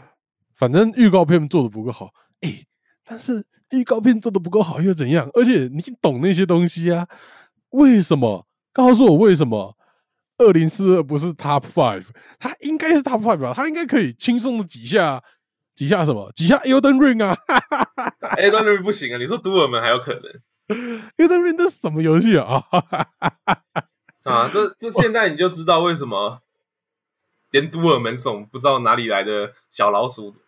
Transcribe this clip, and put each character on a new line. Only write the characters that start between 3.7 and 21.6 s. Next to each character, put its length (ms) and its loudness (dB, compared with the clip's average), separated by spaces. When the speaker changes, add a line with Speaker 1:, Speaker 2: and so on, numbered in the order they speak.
Speaker 1:
预 120 0
告 160 0
片 220 2
做 100 -4
得 80 -2
不 100 -8
够 120 2
好 200 -2
又 120 2
怎 160 -2
样？ 240 0
而 100 4
且 280 2
你 100 -8
懂 200 0
那 120 2
些 120 2
东 220 2
西 240 -4
啊， 160 -4
为 320 6
什 160 0
么？ 300 -2
告 220 4
诉 120 6
我 100 6
为 180 6
什 140 0
么 300 -6
二 140 6
零 180 4
四 280 2
二 60 0
不 140 -4
是 160 -6
top 280 -2
five？ 460 -2
它 220 -12
应 180 -6
该 160 0
是 80 2
top 200 -4
five 180 0
吧？ 160 -6
它 120 -4
应 60 -6
该 120 -6
可 140 0
以 140 -2
轻 240 -2
松 220 -4
的 60 -6
挤 200 -18
下， 380 -2
挤 140 -6
下 180 0
什 80 0
么？ 220 -8
挤 100 -4
下 140 4
Elden 380 2
Ring 260 0
啊！ 140 -2
<laughs> 500 -10
Speaker 2:
Elden 260 2
Ring 200 0
不 80 -4
行 220 -6
啊， 40 -8
你 80 -6
说 120 -6
《都 160 -6
尔 140 4
门》 140 -2
还 80 -2
有 80 2
可 160 -8
能。 80 -10
Speaker 1:
Elden 220 4
Ring 180 0
那 120 0